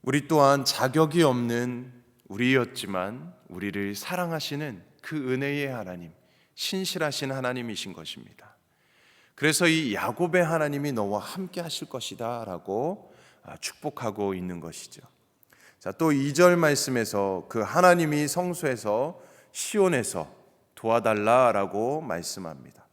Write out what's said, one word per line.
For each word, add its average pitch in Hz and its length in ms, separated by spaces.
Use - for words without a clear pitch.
우리 143 260
또한 139 380
자격이 151 580
없는 123 800
우리였지만 120 1040
우리를 202 480
사랑하시는 156 880
그 139 300
은혜의 139 360
하나님, 92 440
신실하신 160 760
하나님이신 123 640
것입니다. - 640
그래서 156 320
이 160 260
"야곱의 165 500
하나님이 147 480
너와 104 280
함께 180 420
하실 160 260
것이다"라고, 113 1300
아, - 140
축복하고 104 760
있는 90 260
것이죠. - 420
자, 95 140
또 160 180
이 143 220
절 175 240
말씀에서 110 920
그 113 120
하나님이 151 680
성소에서 143 960
시온에서 135 760
도와달라라고 110 1300
말씀합니다. 82 920